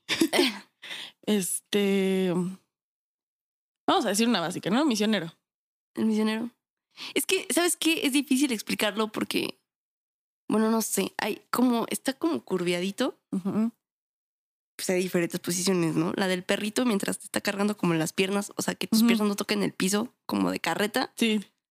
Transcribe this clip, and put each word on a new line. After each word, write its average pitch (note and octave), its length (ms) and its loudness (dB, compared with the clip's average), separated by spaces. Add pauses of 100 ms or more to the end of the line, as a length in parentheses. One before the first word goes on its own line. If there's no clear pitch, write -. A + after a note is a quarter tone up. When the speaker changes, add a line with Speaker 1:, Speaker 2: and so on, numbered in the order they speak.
Speaker 1:
<laughs> A#3+ 560 2 (640)
Speaker 2:
Este, F#3+ 1080 2 (1500)
vamos E4 180 2
a G#3 40 0
decir G#3 180 2
una A3+ 140 2
básica, E3 300 -4
¿no? B3 140 2
Misionero. G#3 460 0 (640)
Speaker 1:
El A3 100 0
misionero. A3 440 0 (640)
Es - 140 -2
que, - 260 -2
¿sabes E4+ 240 2
qué? - 280 0
Es C4 80 0
difícil C4+ 380 2
explicarlo G#3+ 600 -2
porque, - 480 -4 (920)
bueno, A3 220 2
no A3+ 100 2
sé, G3 360 -2
hay - 240 -4 (100)
como, A#3+ 380 2
está C4 240 -4
como D4+ 300 -2
curviadito. F#3 760 -2 (120)
Speaker 2:
Ujú. G3 400 0 (1040)
Speaker 1:
Pues - 140 -8
hay F#3 140 2
diferentes F3+ 360 0
posiciones, F3 560 0
¿no? D#3+ 200 0
La F#3+ 120 0
del F#3 160 -2
perrito G#3 420 -2
mientras G3 340 0
te - 60 -20
está - 160 -6
cargando G3+ 360 -2
como E3+ 160 2
en E3 60 2
las D#3 140 -2
piernas, G3 420 -2
o - 80 -6
sea, F#3 120 -2
que - 120 -6
tus A3 120 2
Speaker 2:
Ujú. A#3 80 6
Speaker 1:
piernas A3 200 4
no G3+ 80 0
toquen G#3 260 -2
el E3 120 -2
piso, G3+ 400 -2 (120)
como - 260 2
de F#2 80 -4
carreta. G3+ 560 -2
Speaker 2:
Sí. G#3+ 300 2 (260)